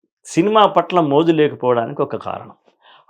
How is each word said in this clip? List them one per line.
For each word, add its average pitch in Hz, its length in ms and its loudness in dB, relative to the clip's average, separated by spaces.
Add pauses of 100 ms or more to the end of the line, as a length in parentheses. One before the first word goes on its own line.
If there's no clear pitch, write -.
(240)
సినిమా 208 420 2
పట్ల 180 340 0
మోజు 156 320 2
లేకపోవడానికి 127 720 0
ఒక 120 140 -8
కారణం. - 360 -12 (580)